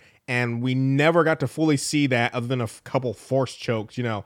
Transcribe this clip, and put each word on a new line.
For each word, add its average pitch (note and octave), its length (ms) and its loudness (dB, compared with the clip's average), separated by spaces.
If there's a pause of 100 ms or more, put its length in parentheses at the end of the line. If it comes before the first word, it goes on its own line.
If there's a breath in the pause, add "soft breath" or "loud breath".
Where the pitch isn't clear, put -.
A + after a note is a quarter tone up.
(300 soft breath)
and A#2+ 320 -2
we B2+ 140 0
never C#3 480 4
got D#3 160 2
to C3 80 0
fully D#3 300 2
see D3 280 0
that B2 300 0
other A#2+ 120 -4
than B2+ 120 -2
a A#2+ 60 -2
f-, - 180 -12
couple B2+ 300 -2
force C3 420 -2
chokes, A2 420 -6
you B2 60 -4
know, A2 220 -4